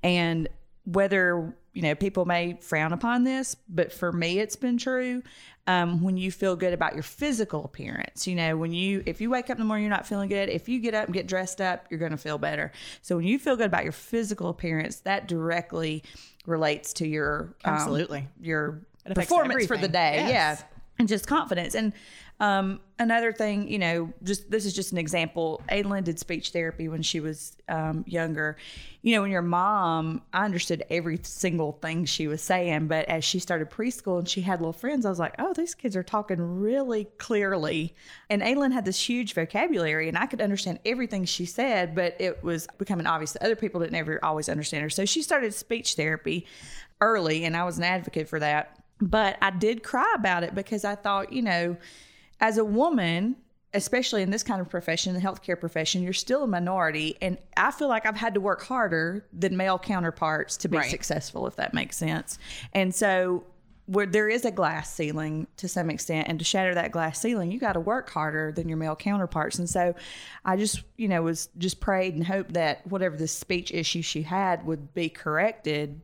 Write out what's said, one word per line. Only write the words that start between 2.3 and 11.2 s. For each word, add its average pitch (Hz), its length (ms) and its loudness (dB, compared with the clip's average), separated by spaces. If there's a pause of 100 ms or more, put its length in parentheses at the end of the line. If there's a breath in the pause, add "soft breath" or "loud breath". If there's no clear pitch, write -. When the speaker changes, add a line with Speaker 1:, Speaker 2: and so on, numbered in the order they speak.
Speaker 1:
frown 156 320 0
upon 247 320 2
this, 262 320 -2 (140)
but 170 200 2
for 175 220 -4
me, 170 260 0
it's 214 180 -2
been 247 200 0
true. 254 460 -2 (440 loud breath)
Um, 175 360 4
when 185 140 2
you 185 160 -2
feel 190 240 0
good 180 160 2
about 165 220 0
your 156 80 -4
physical 220 600 -2
appearance, - 640 -8
you 185 80 0
know, 160 220 2
when 165 160 -2
you, 190 320 0
if - 160 -4
you 226 80 -2
wake 254 220 0
up - 0 -
in 233 80 -2
the 226 80 0
morning, 214 180 0
you're 208 60 0
not 196 160 0
feeling 202 240 -2
good, 196 180 0
if - 180 -2
you 247 140 0
get 220 140 -2
up 214 100 2
and - 100 -4
get 185 120 -2